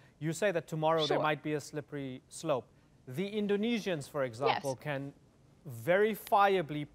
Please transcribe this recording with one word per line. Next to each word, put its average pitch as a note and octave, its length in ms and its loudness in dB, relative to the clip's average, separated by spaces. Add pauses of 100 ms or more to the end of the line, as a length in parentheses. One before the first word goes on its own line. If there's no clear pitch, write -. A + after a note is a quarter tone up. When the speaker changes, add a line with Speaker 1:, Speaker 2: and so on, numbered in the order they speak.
(200)
Speaker 1:
you D#3+ 120 -2
say G3+ 200 2
that E3 160 -2
tomorrow D#3+ 320 2
there D3+ 160 2
Speaker 2:
Sure. - 60 2
Speaker 1:
might D3+ 200 2
be D3+ 120 -2
a D3 60 -2
slippery C#3 680 -8
slope. C#3+ 380 -2 (420)
The D#3+ 200 -4
Indonesians, G3+ 800 0
for C#3+ 140 -2
example, C3 560 0
Speaker 2:
Yes. - 60 -14
Speaker 1:
can C#3 280 -6 (720)
verifiably F#3+ 1120 2